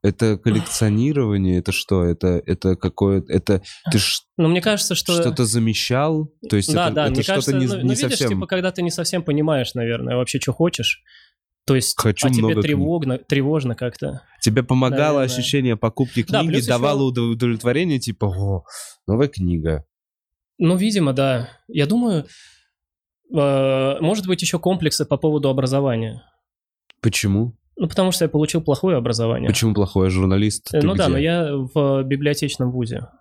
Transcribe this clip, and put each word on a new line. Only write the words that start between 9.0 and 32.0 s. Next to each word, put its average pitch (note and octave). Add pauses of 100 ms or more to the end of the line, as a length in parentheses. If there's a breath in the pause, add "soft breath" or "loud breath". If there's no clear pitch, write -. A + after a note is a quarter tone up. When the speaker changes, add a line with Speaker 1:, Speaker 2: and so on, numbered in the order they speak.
Speaker 2:
понимаешь, D3+
наверное, A#2+
вообще, B2+
чё C3
хочешь. - (640 soft breath)
То C#3
есть, -
Speaker 1:
Хочу A2+
Speaker 2:
а -
тебе A#2
Speaker 1:
много A2 (100)
книг. -
Speaker 2:
тревогно, D3
тревожно C#3
как-то. C3 (180)
Speaker 1:
Тебе A#2
помогало C3
Speaker 2:
Наверное. C3+
Speaker 1:
ощущение B2
покупки A#2+
Speaker 2:
Да, G#3+
Speaker 1:
книги, E3
Speaker 2:
плюс -
ещё A#2
Speaker 1:
давало C#3
удов-, A#2+
удовлетворение, B2
типа: A2
«О, F#2+ (440 loud breath)
новая A#2
книга». E2 (720)
Speaker 2:
Ну, F3
видимо, F#3+
да. C3 (180)
Я C#3+
думаю, G3+ (1080 loud breath)
э, C3+
может F#3
быть, F3+
ещё E3+
комплексы E3
по C#3+
поводу D3
образования. B2+ (800)
Speaker 1:
Почему? G#2 (200)
Speaker 2:
Ну, F3
потому F#3
что F3
я D#3
получил D#3
плохое D#3+
образование. A#2+
Speaker 1:
Почему A2
плохое? F#2+
Журналист? F#2+
Speaker 2:
Э, D#3
Speaker 1:
Ты D3
Speaker 2:
ну F#3+
да, G3
Speaker 1:
где? C3
Speaker 2:
но C3+
я D#3+
в C3+